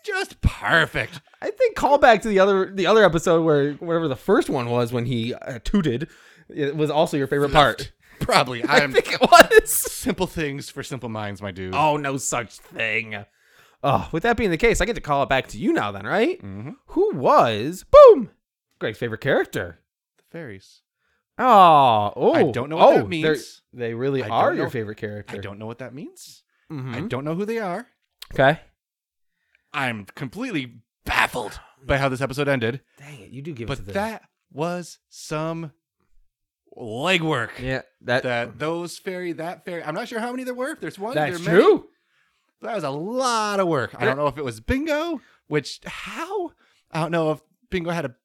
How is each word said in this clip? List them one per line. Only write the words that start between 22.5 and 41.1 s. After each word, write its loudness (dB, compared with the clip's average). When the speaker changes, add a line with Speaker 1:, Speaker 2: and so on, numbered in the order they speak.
Speaker 1:
don't -6
know -6
what 6
Speaker 2:
Oh, 10
Speaker 1:
that 0
Speaker 2:
they're, 0
Speaker 1:
means. -16
Speaker 2:
they -6
really -2
Speaker 1:
I -6
Speaker 2:
are 2
Speaker 1:
don't -2
Speaker 2:
your -2
Speaker 1:
know. -8
Speaker 2:
favorite -8
character. -10
Speaker 1:
I -10
don't -12
know -14
what -12
that -16
means. -20
Speaker 2:
Mm-hmm. -10
Speaker 1:
I -8
don't -6
know -6
who -6
they -6
are. -8
Speaker 2:
Okay. 4
Speaker 1:
I'm -4
completely -10
baffled -2
by 0
how 0
this -4
episode -4
ended. -2
Speaker 2:
Dang -20
it, -20
you -16
do -12
give -10
it -10
Speaker 1:
But -6
Speaker 2:
to -12
them. -14
Speaker 1:
that -6
was -8
some -10
legwork. -2
Speaker 2:
Yeah, -6
that -2
Speaker 1:
That -4
those -6
fairy, -8
that -10
fairy. -10
I'm -8
not -8
sure -8
how -6
many -10
there -8
were. -6
If -14
there's -12
one, -8